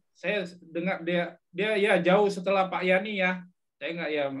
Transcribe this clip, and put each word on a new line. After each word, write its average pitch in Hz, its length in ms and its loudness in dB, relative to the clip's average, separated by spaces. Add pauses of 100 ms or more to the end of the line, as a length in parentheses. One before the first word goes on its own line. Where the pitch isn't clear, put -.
(100)
Saya 196 320 -4 (160)
dengar 170 480 -6
dia, 175 320 -2 (160)
dia 214 240 0
ya 208 140 4 (100)
jauh 196 240 6
setelah 190 400 0
Pak 180 160 -6
Yani 190 400 0
ya. 185 240 -2 (320)
Saya 147 160 -8
nggak, 160 160 -6
ya, 147 140 0 (160)